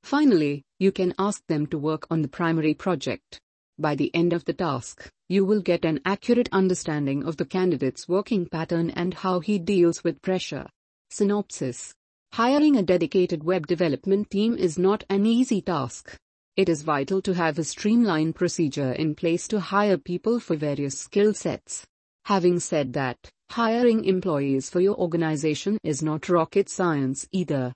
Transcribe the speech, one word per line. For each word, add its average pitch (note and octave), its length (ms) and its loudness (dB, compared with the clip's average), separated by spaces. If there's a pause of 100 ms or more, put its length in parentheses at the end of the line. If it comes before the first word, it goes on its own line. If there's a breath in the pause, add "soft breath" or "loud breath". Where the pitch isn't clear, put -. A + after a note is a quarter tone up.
Finally, E3+ 600 2 (160)
you F#3+ 120 4
can F#3 260 -2
ask G3 300 -2
them D3+ 200 0
to F3 100 -4
work D3+ 340 -4
on E3 100 0
the D3 60 0
primary D#3+ 460 0
project. - 680 -4 (400)
By D3 160 0
the C#3 180 -2
end E3+ 200 2
of E3+ 120 -2
the E3 80 -2
task, C#3+ 560 -6 (200)
you G3 160 2
will G#3 160 2
get F3 220 0
an D#3+ 220 0
accurate A#3 460 0
understanding D3+ 720 0
of D#3 140 -6
the - 80 -4
candidate's D3+ 640 -2
working F#3+ 380 0
pattern E3 460 -2
and F3 240 -4
how F#3 240 -2
he G#3 180 -2
deals F3 460 2
with D#3+ 180 -2
pressure. F3+ 460 -4 (420)
Synopsis. G3+ 840 -2 (420)
Hiring C#4 440 4
a G#3+ 40 4
dedicated F3 600 2
web E3+ 240 -2
development F#3 640 0
team G#3+ 260 0
is E3+ 220 -2
not F#3+ 300 2
an G3 180 2
easy A#3 340 2
task. C#3+ 540 -6 (400)
It F#3+ 120 4
is D#3+ 140 0
vital D3+ 400 0
to F#3+ 120 -2
have E3 260 0
a D#3+ 40 -2
streamlined F3+ 720 0
procedure D3 580 0
in D#3 200 -2
place E3+ 360 -2
to G#3+ 100 0
hire G3 380 2
people G3 420 -2
for F3 160 -4
various C#3+ 420 -4
skill G#3 360 2
sets. - 520 -8 (400)
Having F3+ 340 4
said C#3+ 340 -2
that, C3 240 -2 (340)
hiring A#3 540 2
employees C#3+ 640 0
for F3+ 120 0
your G3+ 140 4
organization D#3+ 880 0
is D#3 180 -2
not D#3 280 -4
rocket F3+ 400 2
science C#3+ 600 -2
either. C#3+ 440 -2